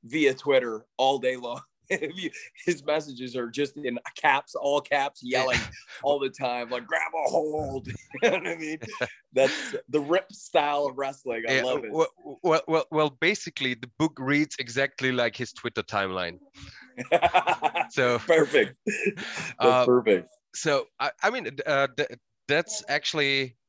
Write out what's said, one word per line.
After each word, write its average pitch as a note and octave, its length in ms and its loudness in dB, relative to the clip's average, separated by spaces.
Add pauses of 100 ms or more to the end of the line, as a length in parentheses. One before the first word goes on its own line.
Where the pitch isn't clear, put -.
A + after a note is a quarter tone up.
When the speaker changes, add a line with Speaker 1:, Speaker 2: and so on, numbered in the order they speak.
Speaker 1:
via C3+ 300 2
Twitter B2+ 520 0 (120)
all C3+ 220 4
day B2+ 160 0
long. B2 320 -8
<laughs> - 220 -20
If D#3+ 260 -4
you, F#3 160 -6 (340)
his D#3 180 0
messages C#3 520 -4
are A#2+ 140 -4
just C#3 280 -4
in B2 220 -4 (160)
caps, C#3+ 400 0
all C#3+ 260 0
caps, C#3+ 400 -2
Speaker 2:
Yeah. B2+ 200 0
Speaker 1:
yelling C3 180 0 (420)
all C#3+ 160 2
the C3+ 120 -2
time, B2 400 -6
like, A#2+ 180 -6
"Grab D#3+ 260 -4
a D#3 160 0
hold." D3+ 580 -2
<laughs> - 360 -10
You F#3+ 80 6
know F#3 60 0
what F3+ 100 -4
I E3+ 80 -4
mean? D#3 240 -8 (260)
Speaker 2:
<laughs> - 280 -18
Speaker 1:
That's C3 420 2 (140)
the D3 100 2
Rip D3 320 0
style D3 560 0
of C3 100 -6
wrestling. C3+ 500 -6
I A2 40 0
Speaker 2:
Yeah, C3 100 2
Speaker 1:
love B2+ 220 -2
it. G#2+ 80 -10
Speaker 2:
well, D#3+ 160 2 (340)
well, D#3+ 260 4
well, D#3+ 220 2
well, D3+ 200 2
basically, C#3 680 -2
the A#2+ 240 -14
book D#3 180 0
reads C#3+ 400 2
exactly C3 540 -2
like A#2+ 240 2
his - 180 -8
Twitter A#2 300 -4
timeline. F#2 560 -4 (580)
Speaker 1:
<laughs> E3+ 960 0
Speaker 2:
So B2 340 2
Speaker 1:
Perfect. D3+ 520 4 (840)
That's B2+ 160 6
Speaker 2:
uh, B2 80 6
Speaker 1:
perfect. A2 440 4 (260)
Speaker 2:
so, C#3+ 320 0 (120)
I, C3+ 120 0 (100)
I G3 80 4
mean, G3 280 -6 (100)
uh, C#3 280 2
th-, D3 140 -2 (380)
that's - 400 0
actually C#3 680 0 (120)